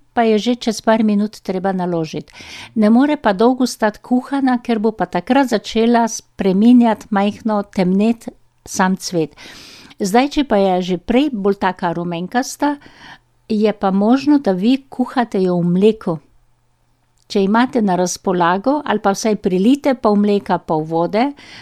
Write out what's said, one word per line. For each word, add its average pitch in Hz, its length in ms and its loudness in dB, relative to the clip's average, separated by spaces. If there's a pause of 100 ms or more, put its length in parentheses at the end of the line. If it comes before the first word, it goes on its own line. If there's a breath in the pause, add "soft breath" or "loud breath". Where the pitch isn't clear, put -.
pa 240 140 -2
je 220 160 2
že 240 160 -2
čez 240 240 -6
par 220 220 0
minut 208 380 -2
treba 185 320 -4
naložiti. 175 640 -6 (380 loud breath)
Ne 214 180 2
more 277 260 4
pa 226 180 0
dolgo 247 320 2
stati 214 340 -4
kuhana, 254 580 -2
ker 233 200 -2
bo 214 140 -2
pa 185 140 -4
takrat 254 420 0
začela 233 580 0
spreminjati 220 1000 2
majhno, 202 580 -2
temneti 196 680 0 (340)
sam 190 300 0
cvet. 165 380 -4 (600 loud breath)
Zdaj, 226 340 2
če 285 140 0
pa 220 140 0
je 185 260 2
že 180 160 -4
prej 262 320 0
bolj 202 260 -2
taka 185 340 -4
rumenkasta, 175 840 -4 (720 loud breath)
je 214 220 0
pa 202 200 -2
možno, 262 460 2
da 233 140 0
vi 208 280 0
kuhate 240 600 -4
jo 180 160 2
v 175 120 0
mleku. 185 500 0 (1120)
Če 202 120 0
imate 233 400 0
na 190 140 0
razpolago, 180 880 -2
ali 208 180 -2
pa 202 120 0
vsaj 214 260 -2
prilite 208 580 0
pol 214 200 0
mleka, 202 440 0
pol 156 260 -4
vode, 170 400 -2 (360 loud breath)